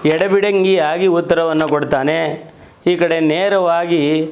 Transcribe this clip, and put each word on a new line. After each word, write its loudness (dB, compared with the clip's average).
ಎಡಬಿಡಂಗಿಯಾಗಿ 2
ಉತ್ತರವನ್ನ 0
ಕೊಡ್ತಾನೆ. -2
ಈ 2
ಕಡೆ 0
ನೇರವಾಗಿ 0